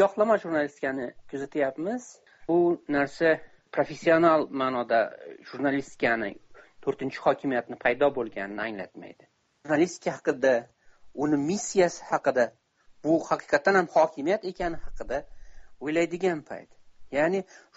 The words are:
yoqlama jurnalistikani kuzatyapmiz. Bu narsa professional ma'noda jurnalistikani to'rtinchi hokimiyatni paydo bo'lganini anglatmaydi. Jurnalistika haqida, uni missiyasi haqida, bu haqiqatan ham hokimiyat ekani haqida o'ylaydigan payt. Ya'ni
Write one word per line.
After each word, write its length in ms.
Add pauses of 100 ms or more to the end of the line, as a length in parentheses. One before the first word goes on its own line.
yoqlama 400
jurnalistikani 600 (240)
kuzatyapmiz. 760 (440)
Bu 100 (380)
narsa 340 (460)
professional 680 (200)
ma'noda 380 (500)
jurnalistikani 800 (540)
to'rtinchi 420
hokimiyatni 580
paydo 240 (100)
bo'lganini 500
anglatmaydi. 560 (420)
Jurnalistika 520
haqida, 360 (680)
uni 140 (120)
missiyasi 520 (100)
haqida, 340 (580)
bu 100 (160)
haqiqatan 500
ham 160
hokimiyat 560
ekani 340
haqida 320 (680)
o'ylaydigan 560 (100)
payt. 200 (480)
Ya'ni 220 (380)